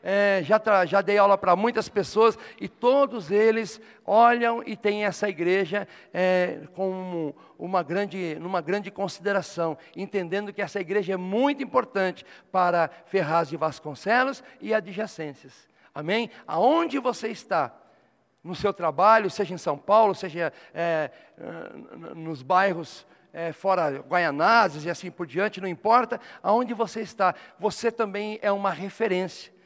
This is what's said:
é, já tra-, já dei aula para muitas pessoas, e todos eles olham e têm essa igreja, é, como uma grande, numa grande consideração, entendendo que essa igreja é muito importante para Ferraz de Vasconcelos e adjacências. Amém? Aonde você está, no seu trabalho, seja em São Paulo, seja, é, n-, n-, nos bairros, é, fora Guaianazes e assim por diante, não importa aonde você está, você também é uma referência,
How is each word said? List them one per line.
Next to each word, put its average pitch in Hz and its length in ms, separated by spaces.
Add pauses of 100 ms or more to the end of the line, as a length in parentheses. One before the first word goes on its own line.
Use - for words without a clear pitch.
é, 196 420
já 185 140
tra-, 208 280
já 185 140
dei 202 180
aula 202 200
para 185 180
muitas 226 340
pessoas, 208 500 (200)
e 196 80
todos 254 640
eles 220 500 (240)
olham 233 640
e 220 100
têm 208 300
essa 208 240
igreja, 185 580 (240)
é, 180 500 (120)
como 185 600 (220)
uma 180 260
grande, 175 560
numa 175 220
grande 185 280
consideração, 180 880 (180)
entendendo 190 560
que 202 100
essa 190 180
igreja 190 340
é 185 40
muito 240 440
importante 202 640 (260)
para 175 380 (160)
Ferraz 165 440
de 151 80
Vasconcelos 185 840 (180)
e 208 140
adjacências. 170 920 (260)
Amém? 196 380 (160)
Aonde 285 500
você 240 300
está, 175 480 (680)
no 175 120
seu 196 180
trabalho, 185 560
seja 180 240
em 180 40
São 160 200
Paulo, 208 380
seja, 165 380 (200)
é, 160 380 (260)
n-, - 720
n-, - 60
nos 160 260
bairros, 175 640 (260)
é, 165 200
fora 160 560
Guaianazes 170 800
e 170 40
assim 175 220
por 175 160
diante, 185 340
não 196 60
importa 226 520 (220)
aonde 226 320
você 220 280
está, 185 340 (240)
você 214 320
também 214 500
é 208 100
uma 196 200
referência, 185 840 (120)